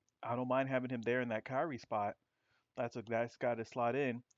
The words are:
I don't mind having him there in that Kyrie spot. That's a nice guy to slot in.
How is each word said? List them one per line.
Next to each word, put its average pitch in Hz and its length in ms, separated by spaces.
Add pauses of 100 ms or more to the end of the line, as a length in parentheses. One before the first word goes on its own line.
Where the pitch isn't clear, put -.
(220)
I 117 140
don't 127 120
mind 135 220
having 127 180
him 123 140
there 120 180
in 123 100
that 110 140
Kyrie 135 340
spot. 104 360 (600)
That's 120 200
a 113 120
nice 117 280
guy 120 200
to 113 80
slot 120 320
in. 123 260 (160)